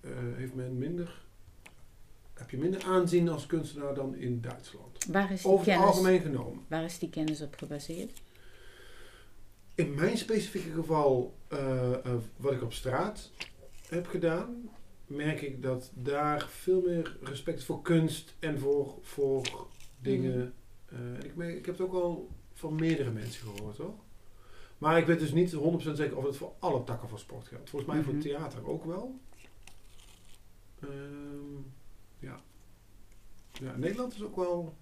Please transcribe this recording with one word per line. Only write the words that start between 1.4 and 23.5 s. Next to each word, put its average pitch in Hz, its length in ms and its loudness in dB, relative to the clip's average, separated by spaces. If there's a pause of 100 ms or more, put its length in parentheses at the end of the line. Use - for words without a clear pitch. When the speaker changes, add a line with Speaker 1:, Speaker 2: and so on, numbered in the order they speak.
Speaker 1:
heb - 160 -14
je 127 80 -6
minder 185 260 0
aanzien 175 440 6
als 156 180 -2
kunstenaar 143 480 -2
dan 135 220 -2
in 123 240 -2
Duitsland. - 720 -8
Speaker 2:
Waar 190 220 4
is 185 100 -4
die 185 80 6
Speaker 1:
Over 190 160 8
het 202 80 8
Speaker 2:
kennis, 190 220 10
Speaker 1:
algemeen 185 240 8
genomen. 127 480 -4
Speaker 2:
waar 160 160 -2
is 170 140 -6
die 175 120 -4
kennis 156 300 -2
op 147 160 -8
gebaseerd? 156 640 -8 (1500)
Speaker 1:
In 143 200 2
mijn 190 240 4
specifieke 190 520 0
geval, 151 640 4 (140)
eh, 131 440 2
eh, 123 220 -2 (220)
wat 135 160 2
ik 123 100 0
op 117 100 -4
straat 156 580 -2 (580)
heb 175 180 -2
gedaan, 175 600 0 (380)
merk 147 360 0
ik 131 200 -6
dat 127 320 -2
daar 143 540 2
veel 185 320 4
meer 175 420 2
respect 135 360 -4
is - 60 -8
voor - 180 -4
kunst 160 560 4
en 151 200 -2
voor, 139 440 2
voor 135 440 2 (540)
dingen. 127 540 2 (340)
Speaker 2:
Mhm. 123 120 -10
Speaker 1:
Eh, 120 140 -8
en 135 100 -10
ik - 120 -10
merk, 170 200 -6
ik - 100 -8
heb 180 120 -4
het 185 80 0
ook 185 160 -4
al 170 280 -2 (220)
van 156 220 -6
meerdere 156 360 2
mensen 110 440 -6